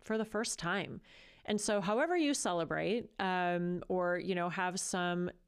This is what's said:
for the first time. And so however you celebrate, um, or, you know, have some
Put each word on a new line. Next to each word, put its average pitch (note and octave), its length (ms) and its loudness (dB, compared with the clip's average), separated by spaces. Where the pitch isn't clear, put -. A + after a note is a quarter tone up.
for A3 140 -2
the A3 80 0
first A3 340 -2
time. F3 420 -4
And G#3+ 140 0
so G#3 200 2
however B3 380 2
you D4 160 4
celebrate, E3+ 760 0
um, F3+ 680 0
or, F3+ 300 2
you F#3 180 -2
know, F3 140 0
have F3+ 300 -2
some F3 520 0